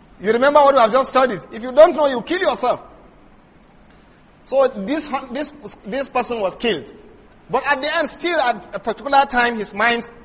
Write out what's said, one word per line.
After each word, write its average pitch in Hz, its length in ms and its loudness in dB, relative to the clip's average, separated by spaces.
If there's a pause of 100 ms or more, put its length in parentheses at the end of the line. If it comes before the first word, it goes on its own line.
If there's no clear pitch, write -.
(200)
You 202 120 0
remember 285 280 4
what 277 140 6
we 269 60 4
have 220 120 4
just 262 160 0
studied. 247 320 0 (100)
If 220 120 -14
you 254 100 -10
don't 302 240 8
know, 302 100 2
you 262 160 -2
kill 359 180 -4
yourself. 254 420 -2 (1600)
So 262 240 2
this 233 380 -6
hun-, 262 260 -8
this, 285 180 -6 (340)
this 254 240 -6
person 240 320 -4
was 185 140 -4
killed. 175 400 -4 (540)
But 254 180 -2
at 277 140 0
the 302 160 -4
end, 320 120 -2
still 339 300 -4
at 240 360 -4
a 202 40 -8
particular 254 480 0
time, 240 300 0
his 202 180 -8
mind 233 340 0 (160)